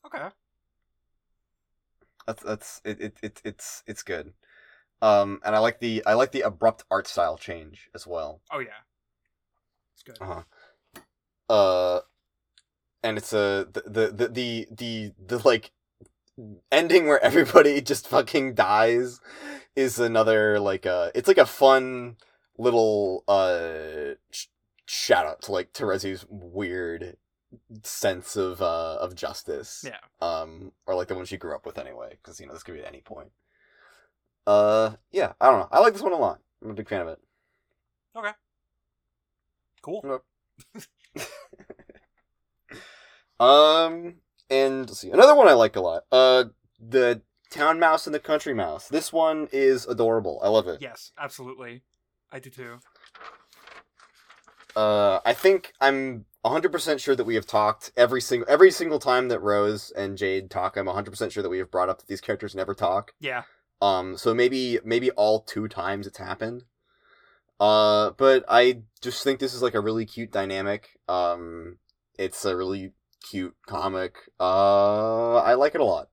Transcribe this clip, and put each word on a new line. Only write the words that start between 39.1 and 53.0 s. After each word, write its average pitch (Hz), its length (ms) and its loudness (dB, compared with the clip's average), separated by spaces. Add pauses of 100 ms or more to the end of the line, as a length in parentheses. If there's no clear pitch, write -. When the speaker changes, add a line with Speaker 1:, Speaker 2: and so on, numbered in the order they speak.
Speaker 1:
Cool. 190 240 -12
Speaker 2:
Okay. - 800 -16 (300)
<laughs> 147 100 -12 (2250)
Um, 160 800 4 (320)
and 135 380 0
let's - 140 -16
see, 95 80 -14
another 202 260 10
one 233 140 8
I 151 40 10
like 113 220 4
a 98 60 -2
lot. 82 300 -4
Uh, 127 340 6 (340)
the 120 440 0 (260)
Town 156 280 0
Mouse 160 280 2
and 151 80 -6
the 151 60 -4
Country 151 340 -4
Mouse. 87 340 -6
This 156 240 -4
one 160 400 0
is 135 340 2
adorable. 113 580 -2
I 95 40 0
love 107 200 4
it. 85 140 -10
Speaker 1:
Yes, 123 360 -18
absolutely. 131 640 -16 (500)
I 139 80 -16
do 127 100 -20
too. 123 280 -20 (2000)